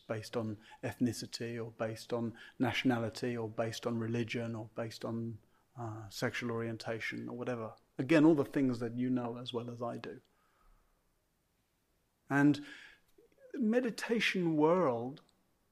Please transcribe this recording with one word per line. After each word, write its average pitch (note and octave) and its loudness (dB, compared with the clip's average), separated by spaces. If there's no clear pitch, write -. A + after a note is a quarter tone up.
based A2 -6
on A2 -2
ethnicity A#2 -4
or A2+ -8
based - -4
on A#2 -2
nationality A#2+ 0
or A2+ -4
based A#2 -4
on A#2+ -2
religion A#2 -2
or A2 -10
based A2+ -6
on, A#2 -4
uh, A2+ -8
sexual A#2+ -2
orientation A2+ -4
or A#2+ -8
whatever. A#2+ -4
Again, D3 6
all D#3+ 10
the C#3 4
things B2+ 2
that A#2 -4
you B2+ 0
know B2 -2
as B2+ -10
well A#2+ -4
as A#2+ -10
I A#2+ -4
do. - -10
And C#3+ 6
meditation G#3+ 2
world, D3+ 4